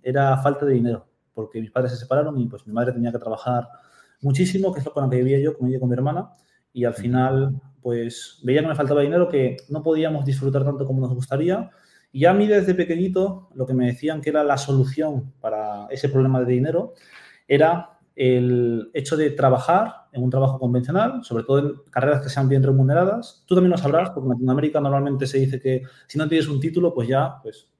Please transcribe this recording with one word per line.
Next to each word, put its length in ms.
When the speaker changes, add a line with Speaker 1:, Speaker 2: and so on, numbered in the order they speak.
Speaker 1:
era 340
falta 260
de 120
dinero. 320
Porque 260
mis 120
padres 200
se 60
separaron 420
y, 80
pues, 200
mi 40
madre 220
tenía 180
que 60
trabajar 500
muchísimo, 500
que 80
es 60
lo 80
con 120
lo 40
que 80
vivía 220
yo, 180
con 100
ella 100
y 20
con 100
mi 60
hermana. 340
Y 140
al 80
Speaker 2:
Ujú. 80
Speaker 1:
final, 600
pues, 600
veía 180
que 60
me 80
faltaba 260
dinero, 260
que 300
no 160
podíamos 400
disfrutar 400
tanto 220
como 160
nos 120
gustaría. 560
Y 100
a 100
mí 140
desde 280
pequeñito 800
lo 100
que 80
me 140
decían 340
que 80
era 160
la 120
solución 840
para 480
ese 180
problema 320
de 140
dinero 400
era 420
el 800
hecho 220
de 140
trabajar 840
en 100
un 80
trabajo 300
convencional, 640
sobre 220
todo 140
en 140
carreras 320
que 60
sean 220
bien 120
remuneradas. 840
Tú 80
también 160
lo 60
sabrás, 320
porque 160
en 80
Latinoamérica 480
normalmente 440
se 140
dice 220
que 220
si 120
no 100
tienes 220
un 100
título, 340
pues 140
ya, 340
pues, 280